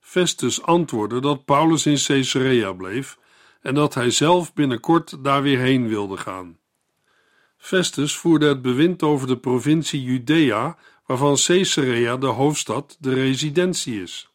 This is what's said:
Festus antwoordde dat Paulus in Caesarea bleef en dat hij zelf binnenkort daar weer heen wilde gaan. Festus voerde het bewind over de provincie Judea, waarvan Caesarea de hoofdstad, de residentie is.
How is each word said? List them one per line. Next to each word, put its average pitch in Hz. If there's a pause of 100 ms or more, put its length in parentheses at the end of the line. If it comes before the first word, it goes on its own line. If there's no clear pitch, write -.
Festus -
antwoordde 127
dat 143
Paulus 151
in 147
Caesarea 127
bleef 95 (420)
en -
dat 147
hij 123
zelf 165
binnenkort 143
daar 139
weer 135
heen 127
wilde 101
gaan. 92 (1000)
Festus 151
voerde 156
het 139
bewind 139
over 147
de 127
provincie 139
Judea, 127 (300)
waarvan 135
Caesarea 127
de 135
hoofdstad, 135
de 135
residentie 135
is. -